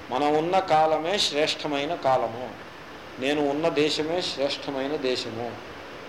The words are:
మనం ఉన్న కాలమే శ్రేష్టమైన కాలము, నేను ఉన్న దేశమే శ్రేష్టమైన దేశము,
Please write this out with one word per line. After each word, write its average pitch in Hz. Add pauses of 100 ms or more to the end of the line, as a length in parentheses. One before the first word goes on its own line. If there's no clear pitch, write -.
మనం 147
ఉన్న 175
కాలమే 160
శ్రేష్టమైన 147
కాలము, 123 (480)
నేను 143
ఉన్న 151
దేశమే 156
శ్రేష్టమైన 139
దేశము, 120 (380)